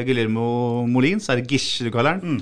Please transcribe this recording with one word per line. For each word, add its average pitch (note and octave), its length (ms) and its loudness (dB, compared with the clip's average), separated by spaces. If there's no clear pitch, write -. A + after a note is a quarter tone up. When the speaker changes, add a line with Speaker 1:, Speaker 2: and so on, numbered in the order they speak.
Speaker 1:
Guillermo A#2+ 800 0
Molins, C3 480 2
er B2 80 0
det B2+ 80 -8
Gish - 320 -2
du A#2+ 80 -2
kaller B2+ 300 0
han, - 20 -12
Speaker 2:
Mm. E3 200 -2